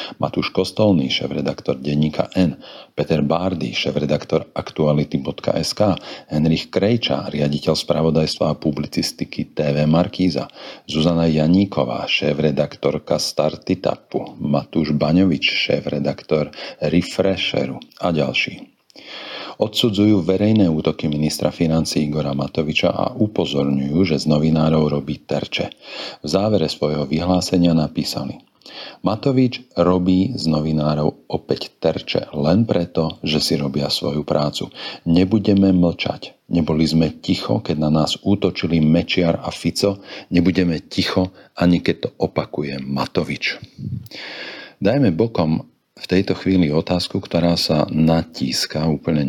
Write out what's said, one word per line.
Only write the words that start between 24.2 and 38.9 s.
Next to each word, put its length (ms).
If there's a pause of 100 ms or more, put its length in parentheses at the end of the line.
novinárov 560
robí 400
terče. 400 (560)
V 80
závere 400
svojho 320
vyhlásenia 720
napísali: 640 (640)
„Matovič 720
robí 560
z 160
novinárov 800
opäť 480
terče 640
len 240
preto, 560
že 240
si 160
robia 320
svoju 320
prácu. 480 (320)
Nebudeme 720
mlčať. 800
Neboli 320
sme 320
ticho, 400
keď 240
na 80
nás 320
útočili 560
Mečiar 640